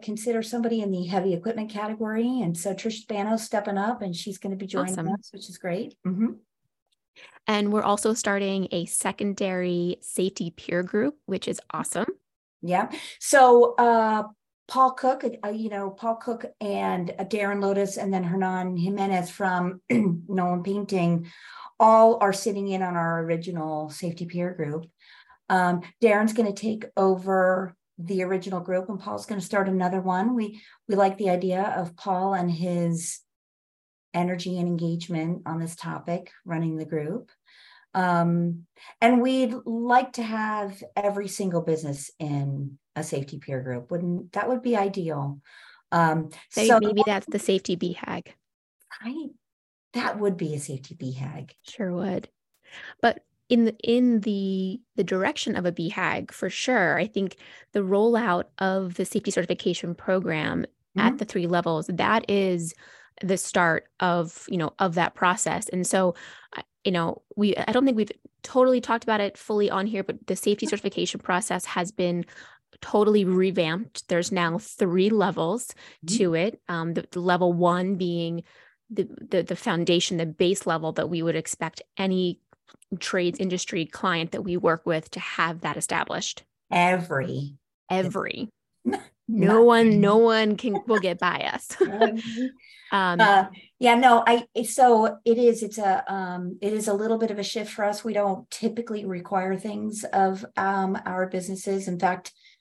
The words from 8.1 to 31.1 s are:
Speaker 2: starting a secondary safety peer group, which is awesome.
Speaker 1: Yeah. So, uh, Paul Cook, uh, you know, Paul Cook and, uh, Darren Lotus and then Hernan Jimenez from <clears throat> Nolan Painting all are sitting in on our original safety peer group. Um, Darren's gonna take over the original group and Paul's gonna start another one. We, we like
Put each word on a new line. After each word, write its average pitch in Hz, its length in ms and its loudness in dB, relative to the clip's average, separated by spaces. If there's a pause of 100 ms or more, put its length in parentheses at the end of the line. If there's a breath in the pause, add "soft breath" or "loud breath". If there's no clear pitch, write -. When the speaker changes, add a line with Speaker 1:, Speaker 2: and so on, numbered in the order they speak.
Speaker 2:
starting 196 580 -2
a 170 140 -2
secondary 180 1160 -2
safety 185 500 -4
peer - 320 -4
group, 220 320 -2 (100)
which 190 220 -6
is - 120 -6 (120)
awesome. 165 360 -6 (540)
Speaker 1:
Yeah. 180 280 0 (300 loud breath)
So, 240 560 8
uh, 220 480 4 (440)
Paul 262 260 4
Cook, 269 300 0 (220)
uh, 208 40 -4
you 220 200 -4
know, 196 220 -6
Paul 226 240 -4
Cook 226 300 -8 (140)
and, 190 600 -2
uh, 190 60 -6
Darren 202 360 -2
Lotus 196 360 0
and 196 140 -4
then 185 120 0
Hernan 185 540 -2
Jimenez 190 520 0
from 180 560 -2
<clears throat> - 60 -4
Nolan 180 720 0
Painting 180 680 -2 (480 loud breath)
all 226 400 8
are 196 140 4
sitting 196 360 -2
in 190 120 -2
on 180 140 -2
our 165 260 0
original 165 720 -4
safety 170 340 -8
peer 175 300 -4
group. 160 320 -6 (640 soft breath)
Um, 180 320 2 (200 loud breath)
Darren's 220 320 4
gonna 214 180 0
take 214 340 -6 (120)
over 185 800 2 (240)
the 185 240 -4
original 185 360 -4
group 185 300 -4
and 202 100 -8
Paul's 208 280 -10
gonna 202 120 -6
start 196 300 -2
another 185 320 0
one. 185 320 0
We, 214 260 -4 (300 loud breath)
we 202 60 -2
like 190 240 2